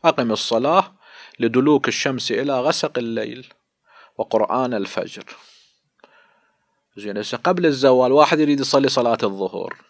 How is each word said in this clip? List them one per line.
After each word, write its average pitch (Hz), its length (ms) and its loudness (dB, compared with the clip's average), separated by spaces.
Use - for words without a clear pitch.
"أقم 131 280 2
الصلاة 131 600 0
لدلوك 127 500 2
الشمس 123 440 -4
إلى 131 280 -2
غسق 147 380 -2
الليل 113 540 -8
وقرآن 117 560 0
الفجر". - 500 -8
زين، 101 220 -10
هسه 107 200 -8
قبل 180 280 0
الزوال 127 460 4
واحد 151 280 4
يريد 143 200 2
يصلي 135 280 2
صلاة 117 340 0
الظهر 98 540 -6